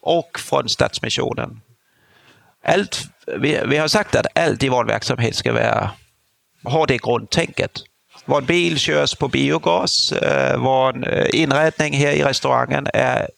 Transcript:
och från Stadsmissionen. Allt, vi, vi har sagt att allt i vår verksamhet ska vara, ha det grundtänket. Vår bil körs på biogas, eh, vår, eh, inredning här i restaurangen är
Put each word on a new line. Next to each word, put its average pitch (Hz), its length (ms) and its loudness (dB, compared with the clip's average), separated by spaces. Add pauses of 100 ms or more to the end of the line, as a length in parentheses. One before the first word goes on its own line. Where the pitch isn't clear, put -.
och - 380 -2
från 135 300 -2
Stadsmissionen. 117 920 -2 (1040)
Allt, - 360 -2 (360)
vi, 135 280 0
vi 139 120 2
har 156 100 0
sagt 202 280 0
att - 240 0
allt 165 240 2
i 135 60 2
vår 123 160 2
verksamhet 113 500 0
ska - 180 0
vara, 110 380 2 (720)
ha 151 220 2
det 131 120 0
grundtänket. - 760 -2 (540)
Vår 143 160 2
bil 165 380 2
körs 147 360 0
på 147 120 -2
biogas, 151 840 0
eh, - 460 2
vår, 131 560 0
eh, - 280 2
inredning 151 520 0
här 143 180 2
i 147 120 2
restaurangen 135 680 0
är 127 440 0